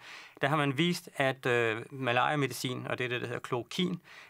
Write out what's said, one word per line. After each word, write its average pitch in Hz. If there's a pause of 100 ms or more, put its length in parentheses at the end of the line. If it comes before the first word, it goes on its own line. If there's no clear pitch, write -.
(400)
der 139
har 147
man 143
vist, 175
at, 131
øh, 117
malariamedicin, 127
og -
det 127
er 123
det, 120
der 117
hedder 120
chloroquin, 175 (300)